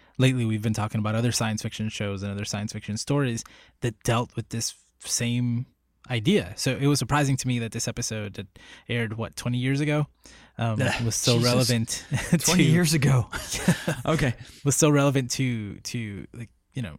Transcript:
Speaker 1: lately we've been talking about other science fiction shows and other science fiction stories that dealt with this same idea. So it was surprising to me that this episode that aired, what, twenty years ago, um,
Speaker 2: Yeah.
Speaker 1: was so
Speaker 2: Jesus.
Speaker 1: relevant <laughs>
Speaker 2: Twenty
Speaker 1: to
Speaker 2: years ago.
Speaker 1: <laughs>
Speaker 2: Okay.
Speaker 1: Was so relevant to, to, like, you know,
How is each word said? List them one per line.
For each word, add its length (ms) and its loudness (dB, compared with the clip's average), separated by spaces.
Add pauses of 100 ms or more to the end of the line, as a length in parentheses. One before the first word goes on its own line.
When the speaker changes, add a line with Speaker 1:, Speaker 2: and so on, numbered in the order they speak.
(180)
Speaker 1:
lately 260 4
we've 180 0
been 120 0
talking 240 -2
about 160 0
other 180 2
science 300 -2
fiction 260 -6
shows 340 -4
and 100 -4
other 120 -6
science 280 -4
fiction 240 -6
stories 480 -2 (360)
that 220 -4
dealt 340 0
with 140 -6
this 240 -6 (260)
same 680 -2 (440)
idea. 460 2
So 200 0
it 100 0
was 120 4
surprising 400 2
to 100 -4
me 120 0
that 120 -6
this 140 -4
episode 480 -6
that 120 -10 (420)
aired, 280 -2
what, 200 -6
twenty 220 -2
years 220 0
ago, 260 2 (520)
um, 220 0
Speaker 2:
Yeah. 240 0
Speaker 1:
was 100 0
so 240 2
Speaker 2:
Jesus. 140 2
Speaker 1:
relevant 560 0
<laughs> 360 0
Speaker 2:
Twenty 200 4
Speaker 1:
to 60 6
Speaker 2:
years 240 4
ago. 340 4 (380)
Speaker 1:
<laughs> 400 0
Speaker 2:
Okay. 280 2 (300)
Speaker 1:
Was 120 2
so 140 6
relevant 420 2
to, 480 -2
to, 540 -8
like, 160 -14 (240)
you 80 -6
know, 160 -10